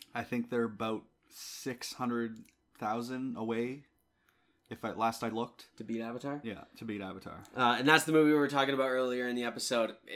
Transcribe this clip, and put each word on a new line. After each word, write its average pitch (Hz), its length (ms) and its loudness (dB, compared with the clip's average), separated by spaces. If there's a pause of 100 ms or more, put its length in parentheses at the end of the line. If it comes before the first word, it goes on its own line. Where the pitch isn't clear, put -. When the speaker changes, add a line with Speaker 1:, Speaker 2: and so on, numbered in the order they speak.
(160)
Speaker 1:
I 117 80 -4
think 120 260 -4
they're 120 140 2
about 110 400 -4 (260)
six - 640 -10
hundred 117 460 -4 (400)
thousand 120 560 -4
away, 120 480 -2 (880)
if 113 160 -10
I, 107 60 -2
last 113 340 0
I - 40 0
looked. 113 360 -6 (120)
Speaker 2:
To 117 60 -12
beat 113 180 -6
Avatar? 123 420 -6
Speaker 1:
Yeah, 98 180 -8 (160)
to 117 80 -12
beat 104 160 -6
Avatar. 95 420 -12 (120)
Speaker 2:
Uh, 120 240 4
and 131 80 4
that's 156 180 8
the 156 80 0
movie 156 180 8
we 151 60 6
were 143 100 4
talking 139 260 2
about 131 160 2
earlier 127 380 0
in 123 80 0
the 120 80 -2
episode. 117 480 0 (240)